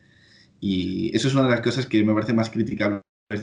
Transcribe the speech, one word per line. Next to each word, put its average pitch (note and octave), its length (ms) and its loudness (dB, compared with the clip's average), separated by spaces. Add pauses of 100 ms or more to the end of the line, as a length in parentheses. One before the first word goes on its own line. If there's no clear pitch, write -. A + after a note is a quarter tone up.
(600)
Y F#2 560 -2
eso C3+ 120 0
es C3 60 0
una C3+ 100 4
de B2+ 60 2
las A#2 120 2
cosas A#2+ 240 -2
que G#2+ 180 2
me A2 80 4
parece A2 220 0
más A2 160 0
criticable G#2 500 -2 (300)
de G#2+ 120 -6